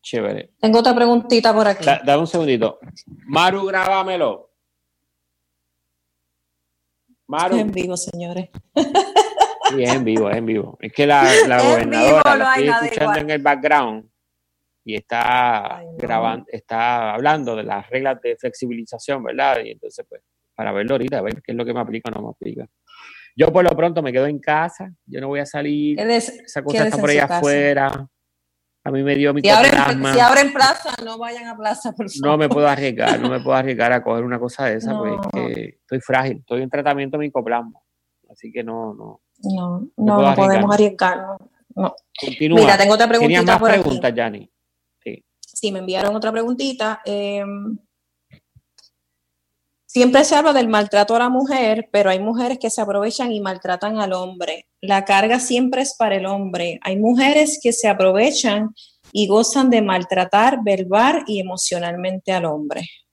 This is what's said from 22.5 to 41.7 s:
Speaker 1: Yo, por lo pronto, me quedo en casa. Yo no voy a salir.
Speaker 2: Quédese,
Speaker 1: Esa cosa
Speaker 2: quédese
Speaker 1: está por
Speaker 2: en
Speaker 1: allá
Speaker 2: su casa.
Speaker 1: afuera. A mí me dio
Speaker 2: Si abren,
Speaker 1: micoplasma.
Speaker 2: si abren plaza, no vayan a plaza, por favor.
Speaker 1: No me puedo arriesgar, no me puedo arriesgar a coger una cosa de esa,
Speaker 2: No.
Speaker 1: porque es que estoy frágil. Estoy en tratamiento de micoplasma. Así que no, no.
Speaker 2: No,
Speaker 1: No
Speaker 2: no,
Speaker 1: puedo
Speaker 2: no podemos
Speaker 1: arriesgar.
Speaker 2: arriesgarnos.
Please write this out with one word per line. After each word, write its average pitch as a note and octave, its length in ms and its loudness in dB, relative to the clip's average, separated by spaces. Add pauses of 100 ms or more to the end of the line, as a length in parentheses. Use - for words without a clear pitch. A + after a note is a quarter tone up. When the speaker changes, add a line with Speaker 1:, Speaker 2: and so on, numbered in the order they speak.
Speaker 1:
Yo, E3 160 2
por F3+ 100 4
lo E3+ 140 2
pronto, E3 260 -2
me C#3 80 -4
quedo C3 160 0
en D3 120 -4
casa. D#3+ 520 -4 (140)
Yo C3+ 160 -14
no C3+ 80 -10
voy C#3+ 120 -6
a C#3+ 60 -6
salir. D3 520 -4
Speaker 2:
Quédese, A3+ 480 -4
Speaker 1:
Esa - 160 -8
cosa C#3+ 160 -2
Speaker 2:
quédese A3 180 2
Speaker 1:
está - 60 -2
por D3 80 2
Speaker 2:
en D3 60 4
Speaker 1:
allá C#3+ 60 4
Speaker 2:
su C#3 60 0
casa. - 100 0
Speaker 1:
afuera. C#3+ 680 0 (760)
A C#3 60 -4
mí C3+ 120 -2
me C#3+ 140 2
dio C#3+ 220 2
Speaker 2:
Si C#3+ 120 2
abren, A#3+ 220 6
Speaker 1:
micoplasma. C3+ 420 2
Speaker 2:
si B3 60 6
abren C#4 340 6
plaza, C#4 400 2 (100)
no A3+ 140 -12
vayan A#3 280 -12
a A#3 100 -14
plaza, G#3+ 360 -6
por G#3 180 -8
favor. C#3 160 -6
Speaker 1:
No D3+ 120 4
me D3+ 100 2
puedo D3 180 2
arriesgar, A#2 540 0
no B2 80 -2
me B2+ 120 -2
puedo C3 140 0
arriesgar B2 380 0
a A#2+ 100 0
coger A#2 220 -2
una B2 160 -6
cosa B2 240 -6
de A2+ 140 -2
esa, A2 140 -6
Speaker 2:
No. G#2+ 80 -6
Speaker 1:
porque G#2 140 -4
es - 60 -8 (360)
que A1+ 80 -8 (180)
estoy C3 180 -6
frágil. B2+ 380 -2
Estoy B2 240 -6
en B2+ 80 -8
tratamiento C#3+ 480 -2
de D3+ 80 -4
micoplasma. A#2 520 -4 (520)
Así - 200 -20
que A#2+ 140 -10
no, A2+ 300 -10
no. G#2+ 260 -20 (200)
Speaker 2:
No, F3+ 400 -6
Speaker 1:
No B3+ 100 -12 (140)
Speaker 2:
no, G#3 120 4
Speaker 1:
puedo G3+ 140 6
Speaker 2:
no G3 40 4
podemos G3 400 4
Speaker 1:
arriesgar. F#3+ 440 2
Speaker 2:
arriesgarnos. F#3+ 200 -10 (380)